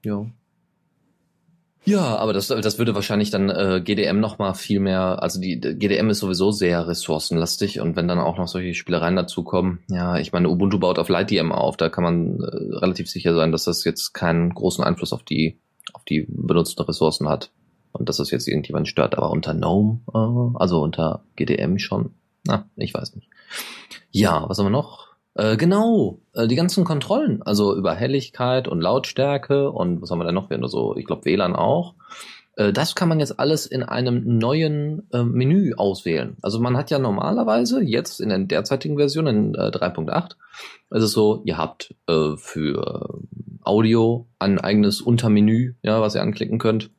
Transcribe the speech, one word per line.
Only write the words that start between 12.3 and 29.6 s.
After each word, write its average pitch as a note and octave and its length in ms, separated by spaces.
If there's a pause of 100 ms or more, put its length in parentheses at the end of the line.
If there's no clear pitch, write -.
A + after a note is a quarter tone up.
äh, - 380
relativ F2+ 300
sicher F2 280
sein, D#2+ 160
dass E2 100
das - 220
jetzt - 300
keinen E2+ 380
großen - 300
Einfluss - 300
auf - 100
die, - 380 (320)
auf - 120
die D2+ 240
benutzten E2 560
Ressourcen D#2 440
hat - 240 (400)
und - 160
dass - 80
das C#2 160
jetzt - 160
irgendjemand D#2 400
stört, - 280
aber D#2 140
unter D#2 240
gnome, G#2 460 (120)
äh, A#2+ 460
also F2 240
unter D#2+ 400 (140)
G - 80
D - 100
M F2+ 240
schon, - 360 (300)
na, - 300
ich - 200
weiß - 200
nicht. - 140 (840)
Ja, E2+ 380
was G2 100
haben G2+ 80
wir G2 40
noch? - 360 (320)
Äh, A2 200
genau, F#3+ 600 (140)
äh, A#2 160
die B2+ 80
ganzen F3 280
Kontrollen, E3 580
also G2+ 340
über F#2 180
Helligkeit B2+ 720
und - 120
Lautstärke C#3 880